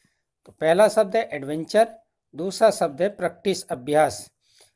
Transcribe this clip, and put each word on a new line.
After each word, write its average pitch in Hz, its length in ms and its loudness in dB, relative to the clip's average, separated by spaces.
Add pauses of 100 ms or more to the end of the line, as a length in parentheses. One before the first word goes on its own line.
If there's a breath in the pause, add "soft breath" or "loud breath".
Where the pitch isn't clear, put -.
(460)
तो - 60 -20
पहला 175 360 4
शब्द 214 280 0
है 226 160 -2
एडवेंचर, 151 560 -2 (460)
दूसरा 185 360 0
शब्द 165 320 -2
है 196 60 0
प्रैक्टिस, 180 600 -6
अभ्यास। 147 640 0 (460 soft breath)